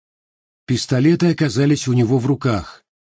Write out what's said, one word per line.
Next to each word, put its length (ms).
Пистолеты 680
оказались 560
у 60
него 240
в 80
руках, 580